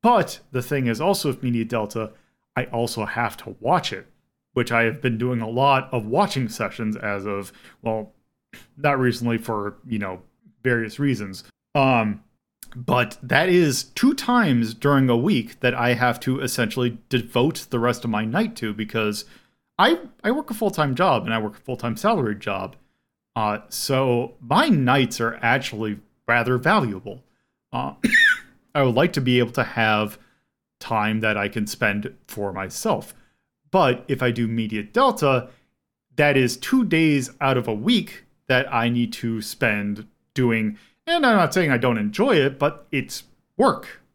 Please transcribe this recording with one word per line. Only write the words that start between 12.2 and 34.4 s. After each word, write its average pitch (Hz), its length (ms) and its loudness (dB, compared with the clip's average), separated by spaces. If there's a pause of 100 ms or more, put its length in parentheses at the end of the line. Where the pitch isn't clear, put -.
but 123 460 0
that 135 260 2
is 170 360 4
two - 300 2
times 139 600 2
during 139 340 4
a 120 80 4
week 127 440 0
that 123 140 2
I 120 200 2
have 120 260 0
to 131 200 -2
essentially 123 580 -2 (100)
devote 131 600 0
the 123 80 -2
rest 120 260 0
of 117 60 -4
my 107 140 -2
night 156 320 -2
to, 110 160 -6
because 107 520 -4 (540)
I, 285 200 4 (240)
I 208 80 0
work 285 200 -2
a 226 40 -4
full-time 160 400 0
job 151 300 2
and 113 100 -2
I 113 40 0
work 107 180 -6
a - 40 -20
full-time 120 360 -6
salaried 135 440 -2
job. 95 360 -8 (580)
Uh, 107 240 -2 (100)
so 131 720 0
my 180 280 0
nights 135 520 2
are 113 220 -2
actually 113 560 -2 (300)
rather 120 300 2
valuable. 113 680 -2 (480)
Uh, 127 220 -6 (400)
<coughs> - 400 -16
I 143 80 4
would 123 120 4
like 156 200 2
to 143 60 -2
be 123 200 4
able 120 120 0
to 123 120 0
have 107 540 0 (640)
time 107 400 -2
that 107 160 0
I 101 120 -2
can 104 180 -4
spend 104 460 -2 (140)
for 101 260 -8
myself. 95 640 -6 (560)
But 143 380 2
if 131 140 -2
I 127 80 2
do 117 160 -2